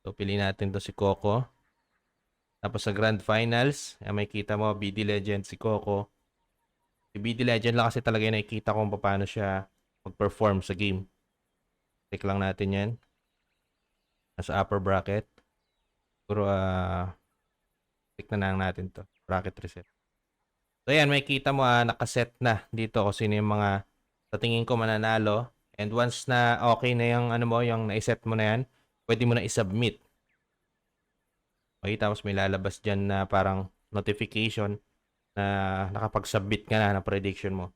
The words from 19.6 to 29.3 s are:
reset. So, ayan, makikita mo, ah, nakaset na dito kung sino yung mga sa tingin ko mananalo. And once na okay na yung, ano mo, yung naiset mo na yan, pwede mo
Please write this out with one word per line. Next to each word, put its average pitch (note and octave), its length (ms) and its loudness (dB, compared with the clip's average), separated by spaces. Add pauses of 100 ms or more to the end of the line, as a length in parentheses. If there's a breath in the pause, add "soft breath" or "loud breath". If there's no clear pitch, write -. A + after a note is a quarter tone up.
reset. F2 240 -16 (1000)
So, C#3 120 4
ayan, C#3+ 160 6
makikita C#3 400 0
mo, C#3 80 2
ah, A#2+ 240 6
nakaset A#2 560 -2
na A#2 320 2
dito A2+ 320 0
kung G2+ 120 0
sino G#2+ 200 0
yung G#2+ 160 2
mga G2+ 320 2 (480)
sa G#2 80 -6
tingin A#2 240 0
ko A#2 160 0
mananalo. A2 720 2 (280)
And G#2+ 120 -4
once A#2+ 360 0
na A#2+ 320 4 (160)
okay B2 200 0
na A#2+ 120 2
yung, A#2+ 240 2
ano A#2 120 0
mo, A#2 200 2
yung A2+ 240 0
naiset A2 360 -2
mo A2+ 120 0
na A2 80 2 (100)
yan, A#2+ 60 0 (480)
pwede A#2 160 2
mo A#2 120 6